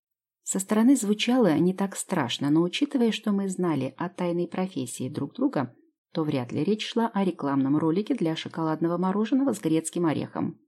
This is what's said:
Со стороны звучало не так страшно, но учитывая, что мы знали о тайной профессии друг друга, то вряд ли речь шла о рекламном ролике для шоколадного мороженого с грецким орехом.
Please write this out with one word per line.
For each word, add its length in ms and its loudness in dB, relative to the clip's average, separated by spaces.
Со 160 -4
стороны 360 6
звучало 640 2
не 160 4
так 240 -4
страшно, 520 -2
но 120 6
учитывая, 500 0
что 220 -2
мы 160 0
знали 480 -2
о 100 -4
тайной 400 -2
профессии 640 -6
друг 240 -6
друга, 420 -2
то 100 -2
вряд 300 -4
ли 100 -2
речь 240 -2
шла 220 -2
о 160 0
рекламном 520 0
ролике 380 0
для 220 0
шоколадного 600 -2
мороженого 540 0
с 80 -4
грецким 460 0
орехом. 520 -2